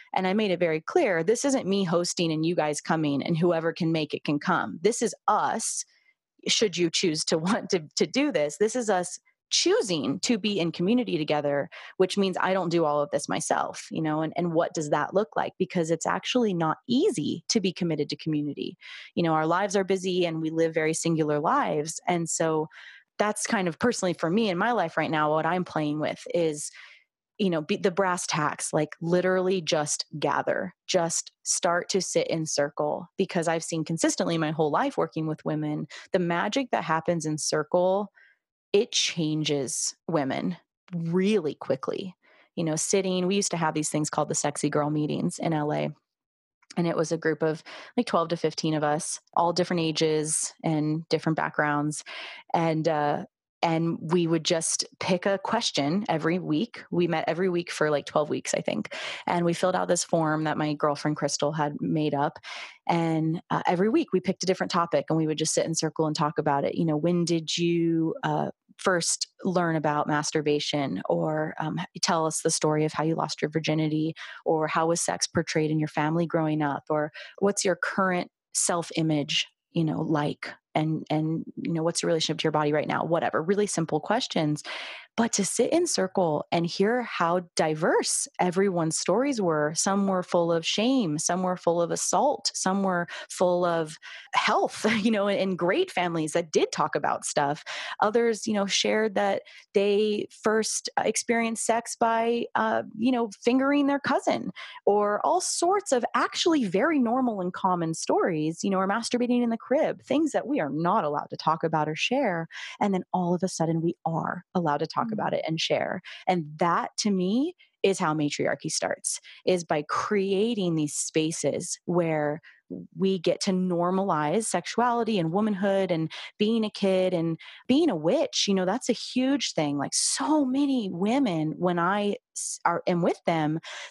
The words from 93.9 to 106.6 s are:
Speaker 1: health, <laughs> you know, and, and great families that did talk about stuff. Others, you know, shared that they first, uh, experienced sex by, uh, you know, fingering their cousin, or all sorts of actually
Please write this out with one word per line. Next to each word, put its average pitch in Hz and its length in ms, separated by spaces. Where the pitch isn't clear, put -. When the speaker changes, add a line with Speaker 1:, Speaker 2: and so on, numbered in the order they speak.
Speaker 1:
health, - 500
<laughs> 220 200
you 226 80
know, 202 160
and, 196 100
and 190 180
great 202 360
families 170 400
that 170 180
did 294 220
talk 156 240
about - 280
stuff. 147 380
Others, 226 480
you 214 60
know, 196 120
shared 208 480
that 202 280
they 208 600
first, - 640
uh, 180 100
experienced 226 580
sex 233 300
by, 233 520
uh, 220 260
you 240 140
know, 233 180
fingering 269 460
their 277 140
cousin, - 500
or 208 380
all 349 180
sorts 381 520
of 247 120
actually 311 480